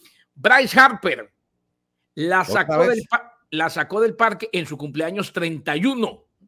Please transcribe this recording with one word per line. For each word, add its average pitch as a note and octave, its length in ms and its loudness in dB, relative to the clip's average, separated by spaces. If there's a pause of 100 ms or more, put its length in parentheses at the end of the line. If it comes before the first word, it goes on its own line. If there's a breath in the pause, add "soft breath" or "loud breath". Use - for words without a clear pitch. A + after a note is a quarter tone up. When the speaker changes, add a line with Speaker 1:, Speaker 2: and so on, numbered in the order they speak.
(340 soft breath)
Speaker 1:
Bryce B3 440 2
Harper F#3+ 540 2 (840)
la F3+ 260 2
Speaker 2:
¿Otra G3 180 -4
Speaker 1:
sacó D#3 180 0
Speaker 2:
vez? F3+ 100 6
Speaker 1:
del A3+ 200 -2
pa-, - 280 -6 (140)
la D#3+ 180 -2
sacó F3 300 -4
del A3+ 160 2
parque A3 380 0
en F3 120 -4
su D3 120 -10
cumpleaños D#3+ 560 -6
treinta D#3+ 420 -6
y E3+ 100 -2
uno. B3+ 420 -4 (200)